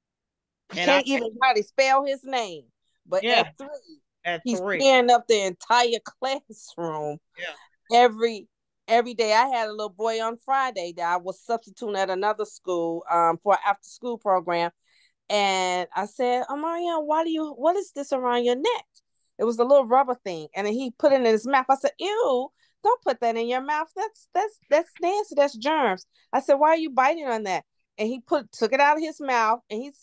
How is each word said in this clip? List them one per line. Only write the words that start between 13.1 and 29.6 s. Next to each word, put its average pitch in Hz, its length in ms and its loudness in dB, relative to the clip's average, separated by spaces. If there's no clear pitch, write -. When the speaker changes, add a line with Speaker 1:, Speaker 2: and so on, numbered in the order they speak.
Speaker 1:
um, 165 280 2
for 202 160 2
an 175 120 0
after-school 226 520 -6
program. 175 520 -2
And 185 640 0
I 190 120 -4
said, 247 420 -2
"Omarion, 330 580 -4
why 311 180 0
do 330 60 -4
you, 311 220 -4
what 311 240 0
is 392 160 -6
this 277 200 -10
around 247 320 0
your 240 120 2
neck?" 415 300 -2
It - 60 -2
was 226 120 0
the 233 80 2
little 269 220 6
rubber 254 280 2
thing. 165 400 -10
And 196 120 -4
then 214 80 -2
he 254 180 -6
put 294 200 2
it 277 40 6
in 262 80 2
his 220 220 2
mouth. 262 220 2
I 269 80 4
said, - 220 -2
"Ew, 311 500 -2
don't 466 180 2
put 254 180 -2
that 233 160 0
in 233 120 -4
your 254 120 -2
mouth. 302 360 -4
That's, 427 380 -10
that's, 415 240 -4
that's 311 200 2
nasty. 392 360 -2
That's 285 200 2
germs." 247 500 -2
I 262 80 0
said, 277 140 2
"Why 294 160 4
are 330 60 4
you 320 140 -4
biting 277 360 0
on 226 180 -2
that?" 180 200 -4
And 214 100 -2
he 254 120 -8
put, 285 320 -4
took 220 200 -2
it 262 80 4
out 294 180 4
of 311 40 -6
his 311 180 -8
mouth. 240 400 0